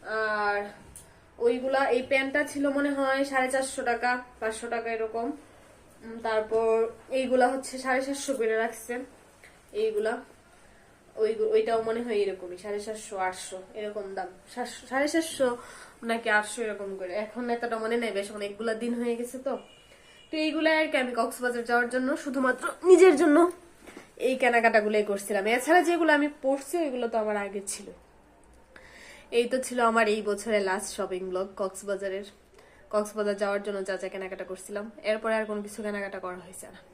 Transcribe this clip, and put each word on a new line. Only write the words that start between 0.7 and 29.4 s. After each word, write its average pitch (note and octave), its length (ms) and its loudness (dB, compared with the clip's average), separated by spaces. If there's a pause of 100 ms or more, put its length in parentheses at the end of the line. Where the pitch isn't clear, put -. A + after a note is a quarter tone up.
ওইগুলা, B3+ 520 2
এই B3+ 120 2
প্যান্টটা C#4 420 2
ছিল C#4+ 260 0
মনে C#4+ 200 0
হয় C4+ 340 2
সাড়ে C4 260 0
চারশো C4+ 320 -2
টাকা, A#3+ 420 -2 (160)
পাঁচশো A3 280 -6
টাকা A3+ 220 -4
এরকম। A3+ 420 -4 (720)
উম, A3+ 180 -12
তারপর A3+ 680 2 (220)
এইগুলা B3+ 380 4
হচ্ছে C4+ 300 -4
সাড়ে C4 240 0
সাতশো C#4 320 -4
করে A3 220 0
রাখছে, A#3 420 -4 (760)
এইগুলা। G#3+ 500 0 (920)
ওই, A3 180 2
ওইটাও A3 480 2
মনে A3+ 200 -2
হয় A#3+ 120 -4
এরকমই, F#3 440 -2
সাড়ে G#3 220 -6
সাতশো, G#3+ 360 -10
আটশো F#3 460 -4 (120)
এরকম G#3 400 -8
দাম, F#3+ 120 -6 (280)
সাতশো, - 320 -8
সাড়ে C4+ 220 0
সাতশো C#4 480 0 (460)
নাকি A3+ 280 -2
আটশো G#3 320 2
এরকম G3 340 -6
করে। F3+ 180 -8
এখন G#3+ 360 -6
এতটা A#3 280 -2
মনে A3+ 180 -2
নেই, A#3 140 -2
বেশ G3+ 200 -4
অনেকগুলা G#3+ 440 -4
দিন A#3+ 200 -4
হয়ে A#3 220 -2
গেছে A#3+ 220 -8
তো। B3+ 180 -4 (720)
তো D#4 60 -6
এইগুলা D#4 420 2
আর D#4 100 2
কি D4+ 80 -2
আমি B3 200 0
কক্সবাজার A#3+ 480 -2
যাওয়ার A#3+ 240 2
জন্য C4 280 0
শুধুমাত্র C4 520 0 (160)
নিজের F4+ 320 10
জন্য E4 340 6 (680)
এই C4 200 2
কেনাকাটাগুলোই A3 680 4
করছিলাম। G3+ 420 -2
এছাড়া C4 360 4
যেগুলো E4 300 4
আমি D4 160 4 (140)
পরছি C#4 340 -2
ওইগুলো B3 320 -2
তো A3+ 100 -2
আমার G#3+ 180 0
আগে G3+ 300 -6
ছিল। G3 200 -10 (1400)
এই A#3+ 180 4